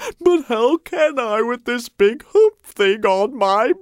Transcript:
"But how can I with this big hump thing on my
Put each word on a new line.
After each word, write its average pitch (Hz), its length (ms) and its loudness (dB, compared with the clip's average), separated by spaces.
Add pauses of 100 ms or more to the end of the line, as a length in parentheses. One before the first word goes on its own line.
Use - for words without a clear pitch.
(200)
"But 349 260 0
how 240 320 0
can 311 420 -2
I 220 220 -2
with 233 240 -6
this 240 240 -6
big 214 340 0 (100)
hump 427 280 2
thing 208 440 -2
on 202 320 0
my 208 440 2